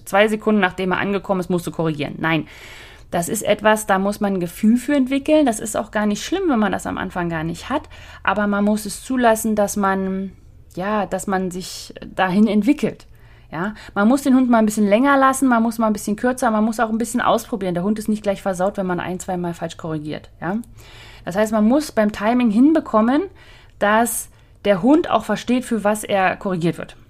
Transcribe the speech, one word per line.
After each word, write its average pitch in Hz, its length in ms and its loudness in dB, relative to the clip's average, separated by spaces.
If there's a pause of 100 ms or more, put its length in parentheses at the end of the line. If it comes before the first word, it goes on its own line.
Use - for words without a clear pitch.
zwei 208 240 4
Sekunden, 214 320 0
nachdem 185 320 0
er 180 60 0
angekommen 196 420 -2
ist, 175 100 -4
musst 175 160 0
du 165 40 -6
korrigieren.“ 156 480 -4
Nein, 160 280 0 (640)
das 170 180 -2
ist 220 140 -4
etwas, 214 440 2
da 190 120 2
muss 202 220 -2
man 202 140 0
ein 185 60 -2
Gefühl 214 360 2
für 285 180 -2
entwickeln. 277 520 2
Das 220 140 -2
ist - 160 -6
auch 214 140 -4
gar 214 160 -2
nicht 208 180 -2
schlimm, 381 240 -2
wenn 254 100 2
man 202 140 2
das 190 140 -6
am - 120 -6
Anfang 180 300 -4
gar 160 160 -4
nicht 165 260 -8
hat. 302 180 -4 (340)
Aber 208 240 0
man 202 180 0
muss 214 220 0
es - 160 -12
zulassen, 220 540 2
dass 202 200 0
man, 190 560 -2 (420)
ja, 196 320 -4
dass 185 200 -6
man 185 240 -2
sich - 440 -12 (200)
dahin 185 320 4
entwickelt. 214 600 0 (460)
Ja, 196 220 -6 (200)
man 208 140 4
muss 277 140 4
den 262 120 4
Hund 254 160 4
mal 233 80 6
ein 220 80 4
bisschen 214 220 2
länger 269 280 4
lassen, 269 300 2
man 233 160 4
muss 226 160 -2
mal 226 80 0
ein 214 60 2
bisschen 208 240 -4
kürzer, 247 340 0
man 214 140 2
muss 226 160 -2
auch 226 100 0
ein 220 80 -2
bisschen 233 220 -2
ausprobieren. 190 540 0
Der 175 100 -2
Hund 214 160 -2
ist - 80 -10
nicht 214 160 -2
gleich 196 180 -2
versaut, 190 340 -2
wenn 190 100 -4
man 180 120 -2
ein-, 180 220 -6
zweimal 175 340 -6
falsch 170 220 -10
korrigiert, 151 540 -8 (100)
ja. 185 180 -4 (680)
Das 175 120 -6
heißt, 214 160 0
man 214 140 4
muss 294 260 2
beim 208 200 2
Timing 233 380 2
hinbekommen, 254 720 4 (560)
dass 220 500 2 (360)
der 196 180 2
Hund 302 280 4
auch 220 140 2
versteht, 240 400 -2
für 214 200 -4
was 214 200 0
er 190 320 0
korrigiert 170 420 -2
wird. - 180 -14 (140)